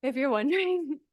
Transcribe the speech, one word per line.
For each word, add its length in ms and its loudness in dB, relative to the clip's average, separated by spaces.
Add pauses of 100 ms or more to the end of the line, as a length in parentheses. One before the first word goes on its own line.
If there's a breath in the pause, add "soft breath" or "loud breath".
if 140 -2
you're 140 0
wondering 680 0 (140)